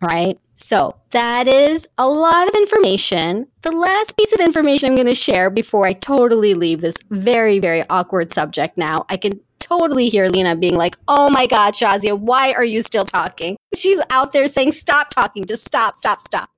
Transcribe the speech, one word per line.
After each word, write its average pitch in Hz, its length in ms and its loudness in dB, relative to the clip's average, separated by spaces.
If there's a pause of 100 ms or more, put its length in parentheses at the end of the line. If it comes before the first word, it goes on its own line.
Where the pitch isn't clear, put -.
right? 175 380 -2 (240)
So - 320 0 (160)
that 240 380 -2
is 285 400 2 (100)
a 254 100 2
lot 330 400 2
of 392 60 0
information. 208 920 0 (140)
The 320 100 -4
last 381 440 0
piece 427 160 0
of 440 60 2
information 294 500 2
I'm 262 60 2
gonna 254 200 2
share 190 360 0
before 208 360 0
I 185 60 0
totally 233 600 2
leave 165 260 -2
this 170 140 -4 (160)
very, 214 480 2
very 165 320 0
awkward 175 420 -2
subject 151 460 -4
now, 156 300 -4
I 190 80 -6
can 202 240 -6 (180)
totally 294 500 0
hear 196 200 2
Lena 180 260 2
being 165 220 0
like, 170 200 -2 (120)
"Oh 285 220 4
my 269 160 2
God, 208 280 2
Shazia, 208 420 0
why 254 360 0
are 240 120 -2
you 226 160 -2
still 214 240 -2
talking?" 175 520 -6 (180)
She's 370 260 2 (100)
out 262 220 0
there 277 140 2
saying, 277 260 0
"Stop 285 380 0
talking, 214 340 -4
just 214 220 -8
stop, 226 300 -2
stop, 214 240 -4
stop." - 380 -8